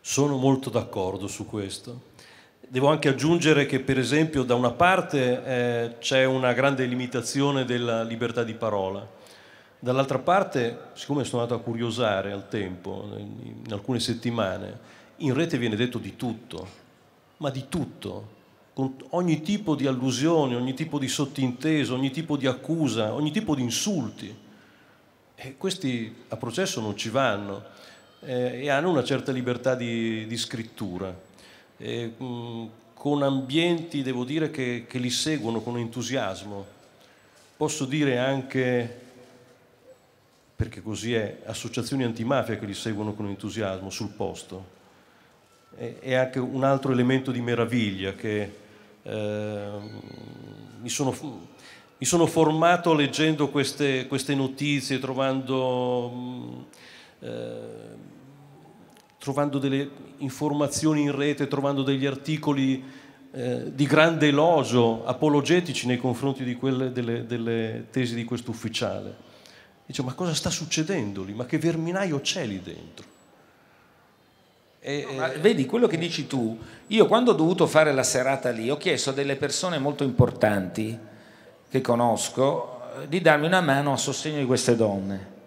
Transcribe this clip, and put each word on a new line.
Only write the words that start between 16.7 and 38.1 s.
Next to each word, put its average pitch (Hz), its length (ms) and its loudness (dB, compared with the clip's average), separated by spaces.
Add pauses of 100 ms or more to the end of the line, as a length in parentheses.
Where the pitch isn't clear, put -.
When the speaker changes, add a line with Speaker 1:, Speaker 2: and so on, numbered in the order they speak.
Speaker 1:
ma 151 140 -2
di 131 180 -8
tutto, 104 680 -6 (420)
con 135 180 -2 (160)
ogni 170 300 2
tipo 202 340 0
di 131 120 0
allusione, 131 680 2
ogni 123 200 -2
tipo 156 240 -4
di 131 100 -2
sottinteso, 135 840 0
ogni 135 160 0
tipo 151 260 -2
di 131 100 0
accusa, 123 680 0
ogni 151 160 0
tipo 165 240 0
di 127 80 -2
insulti. 113 720 -2 (1000)
E 135 220 -14
questi 123 580 -4 (140)
a 110 80 -8
processo 120 460 -4
non 104 120 -2
ci 113 140 -6
vanno, 101 540 0 (580)
eh, 123 440 -4
e 147 40 -2
hanno 147 220 2
una 143 120 4
certa 135 300 0
libertà 123 420 0
di, 113 520 -2
di 117 100 -6
scrittura. 95 840 -6 (600)
E, 117 340 -6 (100)
mm, 120 440 -8 (260)
con 143 300 0
ambienti, 143 800 2
devo 123 220 -2
dire, 151 260 -2
che, 123 360 -4
che - 120 -6
li 123 100 -2
seguono 117 540 0
con 120 160 -4
entusiasmo. 104 880 -4 (880)
Posso 147 300 -2
dire 139 320 2